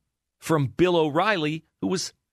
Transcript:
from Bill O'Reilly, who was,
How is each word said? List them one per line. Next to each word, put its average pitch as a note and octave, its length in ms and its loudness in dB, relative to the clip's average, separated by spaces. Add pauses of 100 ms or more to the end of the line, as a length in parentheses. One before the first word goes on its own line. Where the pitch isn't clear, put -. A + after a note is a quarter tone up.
(380)
from D3 300 0
Bill F3 280 2
O'Reilly, D#3+ 680 0 (160)
who F#3+ 80 -4
was, F#3 240 -4 (200)